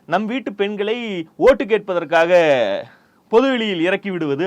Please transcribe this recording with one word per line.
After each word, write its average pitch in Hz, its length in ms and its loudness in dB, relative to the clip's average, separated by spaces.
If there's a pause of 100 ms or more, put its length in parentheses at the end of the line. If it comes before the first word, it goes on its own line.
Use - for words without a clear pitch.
(140)
நம் 208 200 -2
வீட்டு 262 280 -6
பெண்களை 208 380 -4 (480)
ஓட்டு 269 240 4
கேட்பதற்காக 175 720 2 (880)
பொதுவெளியில் 220 540 0
இறக்கி 196 260 -2
விடுவது 156 340 -4